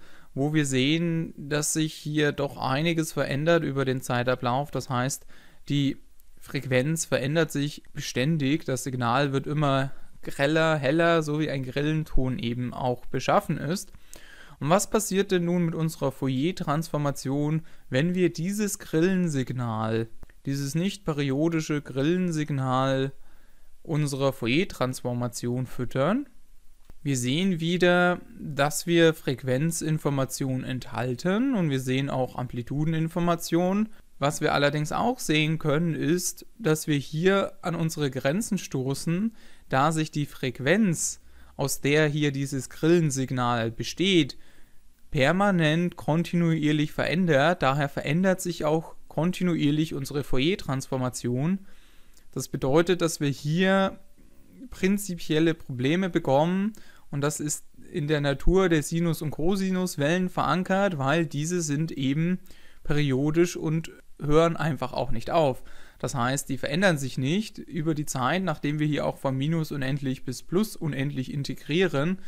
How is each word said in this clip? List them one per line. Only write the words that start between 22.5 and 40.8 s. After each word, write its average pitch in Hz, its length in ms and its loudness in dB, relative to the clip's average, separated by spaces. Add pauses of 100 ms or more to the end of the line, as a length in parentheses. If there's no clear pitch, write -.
unserer 139 520 0
Fourier-Transformation 123 1300 -2
füttern? 139 600 0 (760)
Wir 139 140 0
sehen 156 440 0
wieder, 175 600 4 (180)
dass 147 480 -2
wir 165 280 8
Frequenzinformationen 139 1500 -2
enthalten 131 920 -2
und 175 160 2
wir 135 100 0
sehen 131 300 0
auch 131 260 -2
Amplitudeninformationen. 165 1500 0 (280)
Was 147 240 0
wir 151 100 2
allerdings 147 400 2
auch 254 260 0
sehen 156 400 2
können, 156 360 2
ist, 156 500 -2 (140)
dass 156 280 2
wir 147 120 2
hier 185 640 2
an 170 120 -2
unsere 160 360 -2
Grenzen 165 480 0
stoßen, 165 760 -2 (360)
da 143 220 4
sich 156 180 -2
die 147 160 -2
Frequenz, 156 960 0 (340)